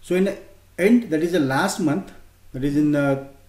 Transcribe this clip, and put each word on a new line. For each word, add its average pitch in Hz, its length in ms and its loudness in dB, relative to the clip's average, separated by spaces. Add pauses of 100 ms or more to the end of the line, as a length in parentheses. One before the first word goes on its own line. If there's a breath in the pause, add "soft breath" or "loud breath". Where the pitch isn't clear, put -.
So - 140 -4
in 185 80 2
the 196 140 -2 (420)
end, 226 320 4
that 156 100 0
is 170 120 -2
the 180 60 2
last 143 400 0
month, 170 320 -2 (420)
that 131 100 -8
is 143 120 -2
in 151 180 2
the 139 340 0 (220)